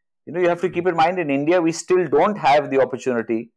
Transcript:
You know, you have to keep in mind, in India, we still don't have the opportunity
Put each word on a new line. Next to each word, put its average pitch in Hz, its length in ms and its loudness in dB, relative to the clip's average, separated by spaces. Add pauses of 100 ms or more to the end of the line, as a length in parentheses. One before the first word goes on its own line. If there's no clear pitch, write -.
(260)
You 139 80 -14
know, 180 60 -4
you 175 100 2
have 170 100 -4
to 185 80 -2
keep 170 180 -4
in 170 100 0
mind, 170 220 0
in 160 120 -4
India, 147 320 2
we 160 100 0
still 175 340 0
don't 165 300 2
have 143 340 2
the 135 100 2
opportunity 117 760 -2